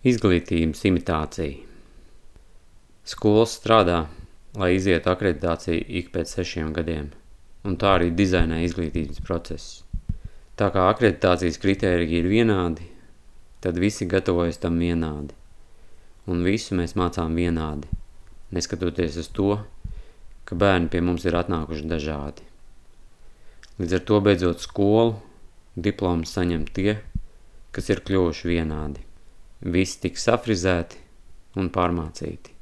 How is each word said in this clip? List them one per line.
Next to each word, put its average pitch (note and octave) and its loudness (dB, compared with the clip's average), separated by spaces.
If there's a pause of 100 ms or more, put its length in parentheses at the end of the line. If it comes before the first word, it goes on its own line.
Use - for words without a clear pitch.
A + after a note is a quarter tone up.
Izglītības F2 2
imitācija. D#2 0 (1500)
Skolas A2 4
strādā, F2 4 (500)
lai F#2+ 0
izietu F#2 2
akreditāciju E2+ 0 (180)
ik - -8
pēc E2+ -4
sešiem E2+ -4
gadiem, D#2 -4 (580)
un F#2+ -2
tā G2 6
arī E2+ 2
dizainē E2+ 2
izglītības E2 -4
procesus. - -8 (760)
Tā G2+ 2
kā F#2 2
akreditācijas F2+ 2
kritēriji F2 2
ir F2 2
vienādi, F#2 2 (760)
tad F2 -2
visi G#2 0
gatavojas F2 0
tam E2+ 0
vienādi, D#2+ -2 (960)
un F2 0
visu G2 0
mēs E2+ -2
mācām F2 0
vienādi, D#2+ -2 (640)
neskatoties F2 -4
uz - -14
to, G#2 2 (880)
ka - -8
bērni F2+ 4
pie F2 0
mums F2 0
ir E2+ 2
atnākuši D#2+ -4
dažādi. D2 -6 (1300)
Līdz F2+ 0
ar - -4
to, G#2 4
beidzot F2 2
skolu, G#2+ 2 (560)
diplomu F2 0
saņem F2 -2
tie, G#2 0 (760)
kas - -6
ir F#2+ 0
kļuvuši F2 2
vienādi. D2+ -4 (640)
Visi F2+ 0
tiks - -4
safrizēti F#2+ 0 (580)
un F#2 -2
pārmācīti. E2+ -2